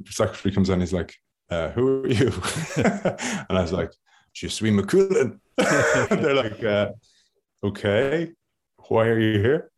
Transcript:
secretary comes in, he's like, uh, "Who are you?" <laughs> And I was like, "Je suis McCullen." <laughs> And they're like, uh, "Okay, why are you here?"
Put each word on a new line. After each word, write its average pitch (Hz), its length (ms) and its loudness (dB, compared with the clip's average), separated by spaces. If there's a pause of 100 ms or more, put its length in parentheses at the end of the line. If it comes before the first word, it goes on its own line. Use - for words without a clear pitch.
secretary - 480 -2
comes 95 160 2
in, 90 100 2
he's 87 140 -2
like, 85 200 -4 (360)
uh, 82 200 -4
"Who 135 340 0
are 135 40 -2
you?" 120 240 2 (460)
<laughs> - 0 - (720)
And 95 80 0
I 92 40 2
was 85 100 -2
like, 85 200 -4 (420)
"Je - 140 -10
suis 107 240 -2
McCullen." 127 680 2 (180)
<laughs> - 0 -
And 147 680 2
they're 143 120 2
like, 117 280 -2
uh, 104 260 2 (760)
"Okay, 127 680 0 (560)
why 113 200 2
are 113 120 2
you 110 220 4
here?" 135 360 0